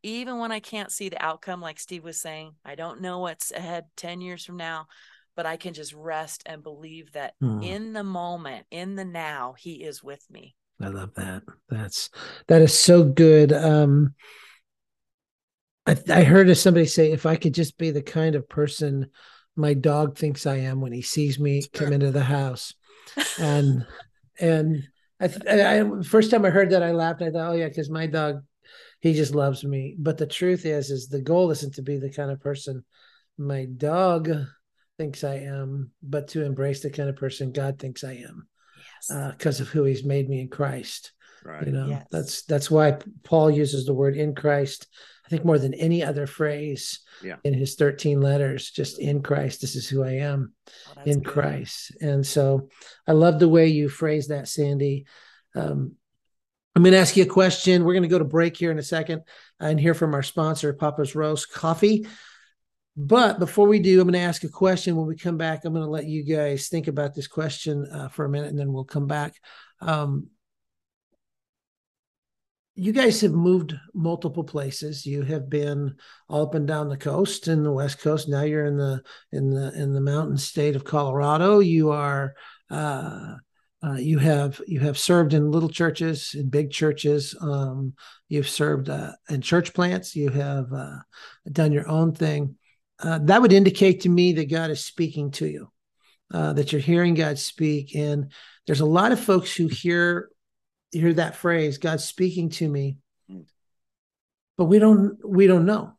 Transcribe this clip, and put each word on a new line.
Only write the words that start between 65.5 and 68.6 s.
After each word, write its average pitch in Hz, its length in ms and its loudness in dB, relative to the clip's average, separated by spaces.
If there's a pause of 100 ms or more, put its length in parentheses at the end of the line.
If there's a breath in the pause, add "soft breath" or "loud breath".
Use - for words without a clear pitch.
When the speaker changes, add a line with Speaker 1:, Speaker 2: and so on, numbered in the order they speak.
Speaker 2:
I'm 160 80 -4
gonna 160 160 -4
let 151 180 -6
you 156 160 -6
guys 147 460 -2
think 165 180 -4
about 143 260 -4
this 143 140 -10
question, 147 640 -6
uh, 139 180 -12
for 151 160 -6
a 139 40 -4
minute, 147 200 -4
and 147 100 -6
then 139 140 -4